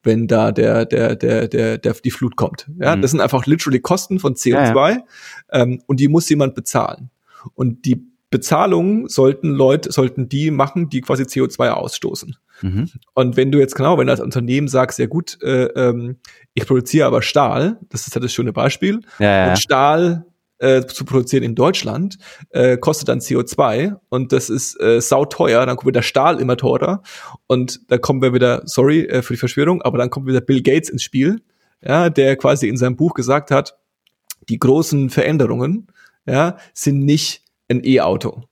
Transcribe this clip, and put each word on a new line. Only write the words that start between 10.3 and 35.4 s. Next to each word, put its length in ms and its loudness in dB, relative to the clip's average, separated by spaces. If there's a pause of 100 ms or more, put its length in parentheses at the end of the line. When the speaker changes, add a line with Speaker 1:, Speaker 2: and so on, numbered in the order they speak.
Speaker 1:
machen, 400 -2
die 120 -4
quasi 260 -2
C 140 -4
O 60 2
zwei 240 -2
ausstoßen. 640 -8 (260)
Speaker 3:
Mhm. 280 -4 (240)
Speaker 1:
Und 240 0
wenn 140 2
du 80 4
jetzt, 160 2
genau, 220 2
wenn 100 2
du 40 2
als 100 0
Unternehmen 460 -2
sagst, 320 0
"Ja 80 0
gut, 340 -8
äh, 240 0 (100)
ähm, 420 -2 (360)
ich 120 -4
produziere 420 2
aber 140 2
Stahl", 560 0 (120)
das 180 -10
ist 80 -14
halt 80 -2
das 100 -6
schöne 200 -2
Beispiel, 480 -2 (180)
Speaker 3:
Ja, 60 2 (120)
ja, 60 4
Speaker 1:
und 80 2
Speaker 3:
ja. 40 4
Speaker 1:
Stahl, 720 2 (340)
äh, 260 4
zu 200 -12
produzieren 380 0
in 120 -4
Deutschland, 640 -2 (320)
äh, 280 2
kostet 300 -4
dann 140 -2
C 160 -2
O 60 0
zwei 520 -2 (140)
und 240 -2
das 160 -2
ist, 320 -6
äh, 180 4
sauteuer, 680 2
dann 120 -4
kommt 100 -2
wieder 140 0
Stahl 400 0
immer 160 0
teurer 440 0 (460)
und 320 -2 (100)
da 80 2
kommen 240 0
wir 120 2
wieder, 320 2
sorry, 400 2
äh, 160 -2
für 120 -8
die 60 -6
Verschwörung, 420 0
aber 160 -2
dann 120 0
kommt 180 -6
wieder 140 0
Bill 200 2
Gates 280 2
ins 140 -6
Spiel, 380 0 (400)
ja, 280 0
der 260 2
quasi 320 0
in 80 -2
seinem 220 0
Buch 160 0
gesagt 380 -2
hat, 260 0 (720)
die 100 -2
großen 500 2
Veränderungen, 800 0 (380)